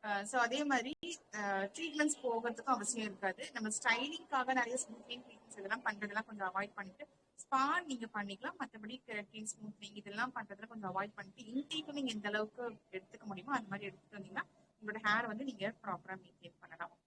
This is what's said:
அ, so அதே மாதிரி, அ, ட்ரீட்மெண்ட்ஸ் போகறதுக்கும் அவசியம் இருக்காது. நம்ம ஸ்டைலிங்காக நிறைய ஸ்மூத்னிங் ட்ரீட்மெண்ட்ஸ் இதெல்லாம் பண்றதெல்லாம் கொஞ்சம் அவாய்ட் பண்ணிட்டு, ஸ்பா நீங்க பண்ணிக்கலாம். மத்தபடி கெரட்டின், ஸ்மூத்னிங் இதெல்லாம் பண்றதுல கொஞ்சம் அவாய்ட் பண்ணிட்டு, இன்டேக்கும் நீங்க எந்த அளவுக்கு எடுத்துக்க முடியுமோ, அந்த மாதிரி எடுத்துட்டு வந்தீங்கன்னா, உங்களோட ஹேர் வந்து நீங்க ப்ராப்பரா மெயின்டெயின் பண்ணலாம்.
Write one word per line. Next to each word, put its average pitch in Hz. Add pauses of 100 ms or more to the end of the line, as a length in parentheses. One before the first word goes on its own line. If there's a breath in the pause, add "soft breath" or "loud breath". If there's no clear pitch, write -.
அ, 208
so 247
அதே 247
மாதிரி, 269 (400)
அ, 202
ட்ரீட்மெண்ட்ஸ் 302
போகறதுக்கும் 233
அவசியம் 214
இருக்காது. 190
நம்ம 220
ஸ்டைலிங்காக 254
நிறைய 247
ஸ்மூத்னிங் 240
ட்ரீட்மெண்ட்ஸ் -
இதெல்லாம் 208
பண்றதெல்லாம் 208
கொஞ்சம் 196
அவாய்ட் 202
பண்ணிட்டு, 196 (280)
ஸ்பா 285
நீங்க 240
பண்ணிக்கலாம். 202
மத்தபடி 226
கெரட்டின், 214
ஸ்மூத்னிங் 208
இதெல்லாம் 208
பண்றதுல 214
கொஞ்சம் 220
அவாய்ட் 196
பண்ணிட்டு, 196
இன்டேக்கும் 294
நீங்க 269
எந்த 208
அளவுக்கு 214 (140)
எடுத்துக்க -
முடியுமோ, 202
அந்த 233
மாதிரி 196
எடுத்துட்டு -
வந்தீங்கன்னா, 202 (380)
உங்களோட 208
ஹேர் 220
வந்து 220
நீங்க 220 (100)
ப்ராப்பரா 190
மெயின்டெயின் -
பண்ணலாம். 170